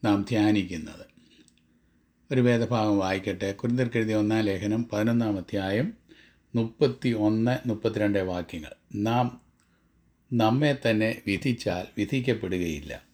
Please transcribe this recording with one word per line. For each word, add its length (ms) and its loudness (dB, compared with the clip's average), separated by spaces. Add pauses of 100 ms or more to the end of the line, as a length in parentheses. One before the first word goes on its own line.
നാം 140 4 (120)
ധ്യാനിക്കുന്നത്. 760 0 (1200)
ഒരു 180 2
വേദഭാഗം 560 2
വായിക്കട്ടെ. 460 -2 (120)
കൊരിന്ത്യർക്കെഴുതിയ 600 0
ഒന്നാം 260 0
ലേഖനം 420 -2
പതിനൊന്നാം 500 0
അധ്യായം 480 -2 (640)
മുപ്പത്തിയൊന്ന്, 1000 0 (140)
മുപ്പത്തിരണ്ട് 520 0 (100)
വാക്യങ്ങൾ. 440 -8 (320)
നാം 180 2 (1040)
നമ്മെ 420 4 (120)
തന്നെ 240 2 (200)
വിധിച്ചാൽ 560 -2 (120)
വിധിക്കപ്പെടുകയില്ല. 1040 -2 (120)